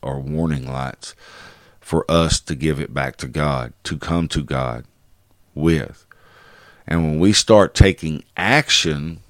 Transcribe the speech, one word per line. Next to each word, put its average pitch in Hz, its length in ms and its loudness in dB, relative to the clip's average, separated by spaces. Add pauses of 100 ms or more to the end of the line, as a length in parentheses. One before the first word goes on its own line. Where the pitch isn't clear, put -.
are 69 180 -6
warning 71 520 -4
lights 65 440 -10 (640)
for - 300 -2
us 82 320 2
to 78 140 -8
give 71 240 -2
it 65 140 -8
back 67 240 -4
to 65 100 -10
God, 65 460 -2 (100)
to 78 140 -8
come 82 320 -2
to 73 140 -4
God 64 420 -6 (720)
with. 76 500 0 (800)
And 82 180 0
when 78 160 0
we 101 140 4
start 101 400 6
taking 82 500 2 (140)
action 82 840 0 (100)